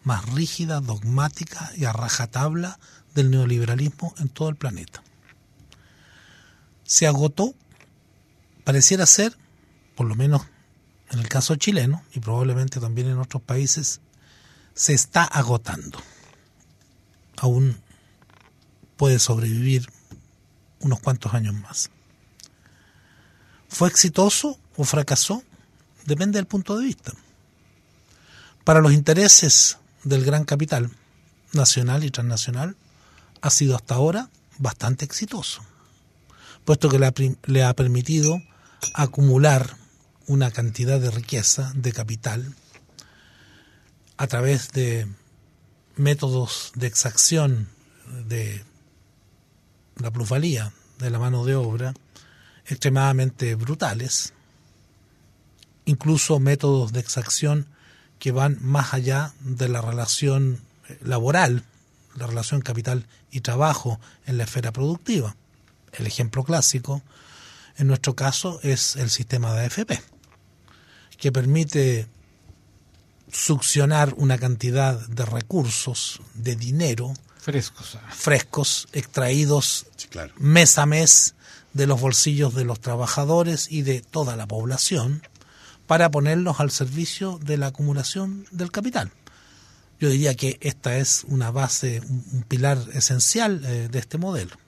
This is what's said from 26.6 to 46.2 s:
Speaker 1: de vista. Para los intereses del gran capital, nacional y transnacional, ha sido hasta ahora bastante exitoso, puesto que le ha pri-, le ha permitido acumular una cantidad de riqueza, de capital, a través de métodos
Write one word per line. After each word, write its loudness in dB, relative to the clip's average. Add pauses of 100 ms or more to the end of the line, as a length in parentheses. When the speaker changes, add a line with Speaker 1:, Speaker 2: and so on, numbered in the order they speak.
Speaker 1:
de -4
vista. -8 (1500)
Para 8
los 8
intereses 6 (280)
del 2
gran 2
capital, 0 (640)
nacional 2
y -4
transnacional, -4 (640)
ha 0
sido 4
hasta -4
ahora 0 (280)
bastante -2
exitoso, -8 (1040)
puesto 4
que 4
le 6
ha 2
pri-, 0
le 4
ha 2
permitido 2 (520)
acumular 4 (520)
una 2
cantidad -2
de 0
riqueza, -2
de -2
capital, -8 (1600)
a -4
través 0
de -2 (880)
métodos 0